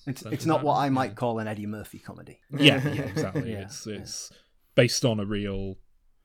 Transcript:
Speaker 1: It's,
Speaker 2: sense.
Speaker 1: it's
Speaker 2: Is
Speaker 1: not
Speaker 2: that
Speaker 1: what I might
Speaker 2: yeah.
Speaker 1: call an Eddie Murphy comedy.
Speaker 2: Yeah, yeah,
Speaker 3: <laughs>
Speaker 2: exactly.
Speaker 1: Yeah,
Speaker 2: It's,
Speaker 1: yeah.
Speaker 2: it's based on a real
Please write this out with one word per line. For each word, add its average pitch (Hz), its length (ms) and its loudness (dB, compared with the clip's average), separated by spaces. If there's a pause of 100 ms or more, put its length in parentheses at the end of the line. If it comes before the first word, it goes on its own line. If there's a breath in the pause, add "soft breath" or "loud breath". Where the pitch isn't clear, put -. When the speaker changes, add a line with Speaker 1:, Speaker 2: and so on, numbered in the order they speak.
Speaker 1:
It's, 131 140 -6
Speaker 2:
sense. 113 120 -8
Speaker 1:
it's 131 100 -6
Speaker 2:
Is - 40 0
Speaker 1:
not 156 140 4
Speaker 2:
that 147 60 -2
Speaker 1:
what 143 100 4
I 139 120 2
might 131 220 2
Speaker 2:
yeah. 107 40 -14
Speaker 1:
call 117 240 0
an 110 80 -4
Eddie 107 180 -6
Murphy 104 340 -8
comedy. - 400 -18 (160)
Speaker 2:
Yeah, 139 320 8
yeah, 147 140 -2
Speaker 3:
<laughs> 139 40 -6
Speaker 2:
exactly. 117 460 -2
Speaker 1:
Yeah, 104 100 -8
Speaker 2:
It's, - 260 -14
Speaker 1:
yeah. 107 80 -6
Speaker 2:
it's - 360 -12 (440 soft breath)
based 127 280 4
on 113 160 2
a 101 60 -4
real 98 520 -4 (480)